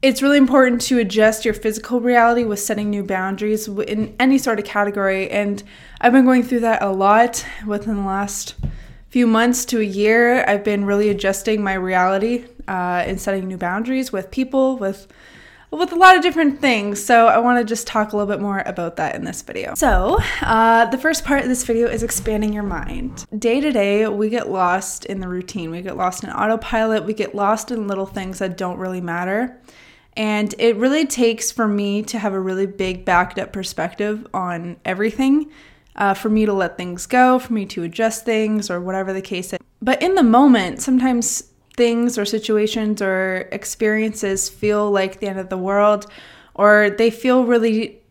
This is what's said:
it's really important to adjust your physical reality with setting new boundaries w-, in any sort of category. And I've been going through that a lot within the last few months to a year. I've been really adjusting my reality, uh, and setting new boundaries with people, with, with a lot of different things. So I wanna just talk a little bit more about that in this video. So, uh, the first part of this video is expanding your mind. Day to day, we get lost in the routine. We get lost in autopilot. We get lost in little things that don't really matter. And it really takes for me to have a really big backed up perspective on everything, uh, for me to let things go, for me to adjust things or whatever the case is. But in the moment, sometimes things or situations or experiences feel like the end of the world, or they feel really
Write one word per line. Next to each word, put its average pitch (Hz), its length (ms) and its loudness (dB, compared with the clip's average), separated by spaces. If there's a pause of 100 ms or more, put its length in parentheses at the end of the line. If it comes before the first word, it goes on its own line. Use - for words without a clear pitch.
it's 269 200 4
really 285 160 4
important 254 420 4
to 254 180 0
adjust 214 460 2
your 220 100 0
physical 220 460 -4
reality 240 420 4
with 208 160 -2
setting 208 320 -4
new 202 140 -4
boundaries 196 640 -4
w-, 202 200 -6
in 214 320 -6
any 262 200 4
sort 226 200 -2
of 214 60 -6
category. 202 680 -2
And 202 320 -4 (380)
I've - 100 6
been 254 140 8
going 254 180 6
through 240 180 -2
that 226 220 0
a 196 80 -2
lot 208 560 2 (180)
within 208 300 -4
the 202 80 -4
last 196 540 -6 (540)
few 247 160 4
months 233 380 2
to 233 160 -2
a 220 40 2
year. 226 600 2
I've 202 160 2
been 202 220 -2
really 202 240 2
adjusting 202 560 -2
my 196 80 -2
reality, 190 720 0 (240)
uh, 180 380 -2
and 190 120 -6
setting 190 300 -4
new 190 80 -10
boundaries 226 560 -4
with 190 180 -6
people, 262 460 0
with, 196 320 -6 (600)
with 330 220 -4
a 339 40 -4
lot 370 180 10
of 359 60 4
different 294 400 0
things. 208 420 0
So 233 240 6
I 220 120 6
wanna 247 260 2
just 226 220 -6
talk 214 260 -2
a 208 60 -2
little 208 120 -2
bit 202 120 -4
more 196 240 -4
about 170 300 -8
that 160 180 -4
in - 100 -10
this 175 160 -10
video. - 360 -10
So, 226 420 2 (240)
uh, 226 480 4
the 254 80 -2
first 311 260 -2
part 277 160 0
of 247 80 -4
this 247 160 -2
video 233 240 0
is 220 140 -4
expanding 214 500 -2
your 208 120 -6
mind. - 600 -8 (140)
Day 240 240 0
to 302 100 0
day, 202 360 2
we 208 200 -2
get 233 220 -4
lost 185 560 -2
in 190 140 -8
the 185 80 -8
routine. 180 420 -8
We 170 100 -10
get 185 160 -10
lost 185 260 -4
in 202 60 -12
autopilot. 220 760 -2
We 208 80 -4
get 214 200 -6
lost 208 360 -2
in 220 180 -6
little 196 160 -4
things 190 360 -10
that 180 180 -6
don't 180 180 -6
really 185 240 -8
matter. 185 580 -4 (600)
And 214 400 -2
it 233 180 2
really 269 300 2
takes 233 440 0
for 226 160 -2
me 202 360 -2
to 214 160 -8
have 202 160 -4
a 190 60 -2
really 190 260 -2
big 185 400 -6
backed 180 320 2
up - 160 -8
perspective 208 800 -6
on 175 500 -6
everything, 262 680 0 (460)
uh, 196 180 2
for 208 140 -4
me 214 180 2
to 208 60 2
let 190 240 -2
things 180 300 -10
go, 254 340 4
for 254 120 -8
me 208 140 -2
to 185 160 -8
adjust 220 420 -4
things 214 460 0
or 175 100 -4
whatever 185 320 -4
the 190 80 -4
case 190 320 -8
is. 185 60 -8 (240)
But 247 180 2
in 370 140 0
the 370 80 4
moment, 240 580 6
sometimes 254 640 0 (340)
things 240 400 2
or 208 80 -2
situations 214 800 0
or 185 480 -2
experiences 214 960 -2
feel 208 440 0
like 190 260 -2
the 214 80 -6
end 190 140 -6
of 185 80 -10
the 190 80 -6
world, 202 500 2 (480)
or 208 360 6
they 226 200 2
feel 254 340 2
really 226 560 0 (100)